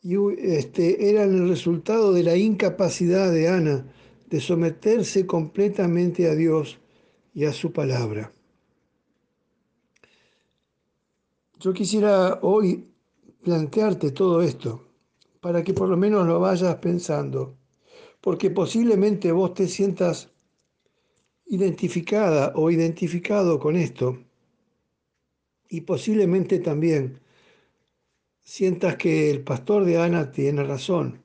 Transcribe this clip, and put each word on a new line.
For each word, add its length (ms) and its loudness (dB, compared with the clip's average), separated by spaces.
y, 140 -4
este, 720 0
eran 240 4
el 160 2
resultado 640 0
de 100 2
la 120 2
incapacidad 960 0
de 160 2
Ana 380 0
de 100 -2
someterse 880 0
completamente 1040 0
a 60 0
Dios 440 0
y 120 -2
a 80 -2
su 180 -6
palabra. 600 -4
Yo 140 -2
quisiera 680 2
hoy 440 2
plantearte 680 0
todo 300 2
esto 460 -4
para 200 -2
que 120 -2
por 160 0
lo 80 2
menos 280 2
lo 140 2
vayas 360 2
pensando, 840 -4
porque 280 0
posiblemente 840 2
vos 200 0
te 140 -2
sientas 640 -2
identificada 1080 0
o 160 2
identificado 880 0
con 160 0
esto, 440 -2
y 140 -10
posiblemente 760 0
también 600 -2
sientas 540 -2
que 340 2
el 120 -2
pastor 420 0
de 140 2
Ana 340 0
tiene 320 -2
razón 600 -4